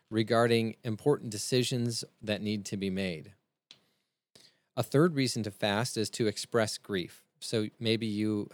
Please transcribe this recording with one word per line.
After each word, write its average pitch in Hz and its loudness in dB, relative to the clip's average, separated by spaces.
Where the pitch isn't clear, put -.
regarding 113 2
important 123 0
decisions 120 -2
that 104 -4
need 104 -2
to 104 -8
be 98 -2
made. 92 -4
A 127 -2
third 156 4
reason 127 0
to 104 -4
fast 107 0
is 107 -2
to - 0
express 107 0
grief. - -6
So 110 -2
maybe 113 0
you 104 0